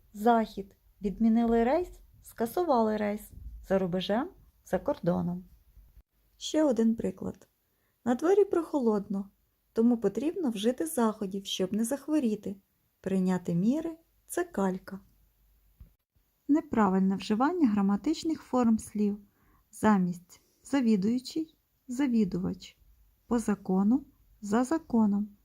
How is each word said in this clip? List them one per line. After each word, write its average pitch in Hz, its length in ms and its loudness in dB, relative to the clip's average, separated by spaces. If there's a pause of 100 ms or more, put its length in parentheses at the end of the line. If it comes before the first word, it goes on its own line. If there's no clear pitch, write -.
(120)
захід. 214 640 0 (260)
Відмінили 226 600 2
рейс — 320 240 0 (340)
скасували 233 760 0
рейс. 208 340 -4 (380)
За 190 100 2
рубежем — 190 500 -2 (360)
за - 140 -4
кордоном. 180 680 -2 (920)
Ще - 280 0
один 226 320 2
приклад. - 520 -8 (560)
На 240 100 0
дворі 392 300 2
прохолодно, 220 840 -2 (420)
тому 233 240 4
потрібно 240 540 -2
вжити 226 360 -2
заходів, 208 600 -4
щоб 185 260 -4
не 214 120 -2
захворіти. 254 720 -2 (440)
Прийняти 185 540 -2
міри — 302 420 0 (300)
це - 180 -4
калька. 196 560 -6 (1500)
Неправильне 196 680 2
вживання 269 520 0
граматичних 208 760 0
форм 226 360 2
слів. 208 400 -2 (520)
Замість 185 680 0 (220)
завідуючий — 247 960 0 (320)
завідувач. 220 880 -2 (500)
По 240 120 0
закону — 208 680 0 (360)
за 214 240 0
законом. 214 640 0 (160)